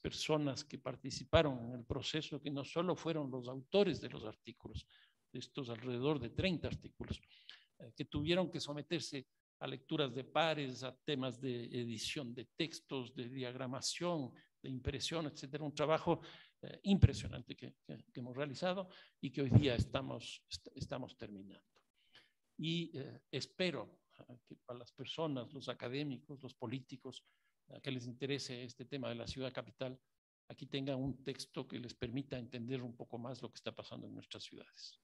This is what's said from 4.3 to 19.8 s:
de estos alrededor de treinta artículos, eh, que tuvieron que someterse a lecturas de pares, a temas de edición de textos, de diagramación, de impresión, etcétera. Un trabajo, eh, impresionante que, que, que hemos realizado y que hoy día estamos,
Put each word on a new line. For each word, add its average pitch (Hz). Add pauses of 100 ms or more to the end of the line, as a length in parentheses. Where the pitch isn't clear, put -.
de 131
estos 127
alrededor 123
de 117
treinta 180
artículos, - (560)
eh, -
que 139
tuvieron 160
que 156
someterse 143 (320)
a 143
lecturas 135
de 135
pares, 147
a 127
temas 131
de 123
edición 120
de 120 (100)
textos, 135
de 120
diagramación, 131 (320)
de 135
impresión, 143
etcétera. 143
Un 143
trabajo, 156 (420)
eh, -
impresionante -
que, - (100)
que, -
que -
hemos 123
realizado 180 (320)
y 139
que 143
hoy 131
día 131
estamos, 127